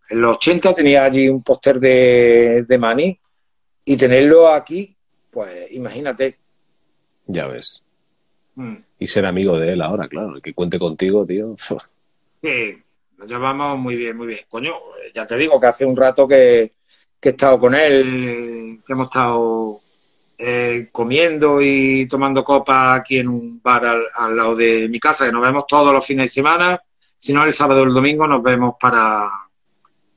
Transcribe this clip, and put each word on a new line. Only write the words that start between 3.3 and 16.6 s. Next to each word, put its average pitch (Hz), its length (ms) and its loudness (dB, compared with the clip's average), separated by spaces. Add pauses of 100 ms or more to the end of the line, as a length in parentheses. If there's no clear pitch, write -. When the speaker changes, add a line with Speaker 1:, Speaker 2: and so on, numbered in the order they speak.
Speaker 1:
y 139 100 0
tenerlo 139 520 6
aquí, 160 460 -2 (360)
pues 90 420 -14
imagínate. 127 680 -8 (880)
Speaker 2:
Ya 78 200 -6
ves. - 360 -12 (720)
Speaker 1:
Mm. 120 200 -14 (240)
Speaker 2:
Y 107 80 -8
ser 98 180 -2
amigo 92 340 -2
de 82 140 -2
él 90 80 -4
ahora, 92 260 -6
claro, 80 280 -12
el 69 80 -20
que 80 100 -16
cuente 87 260 -6
contigo, 92 460 -2
tío. 104 320 -8
Fua. - 220 -12 (640)
Speaker 1:
Sí, 120 340 -6 (400)
nos 107 140 -20
llevamos 135 480 -6
muy 123 180 -6
bien, 117 180 -8
muy 117 120 -12
bien. 110 200 -12
Coño, 139 280 -10 (400)
ya 110 120 -10
te 117 120 -6
digo 151 200 2
que 123 100 4
hace 135 180 0
un 131 100 -2
rato 131 320 2
que, 123 440 4 (460)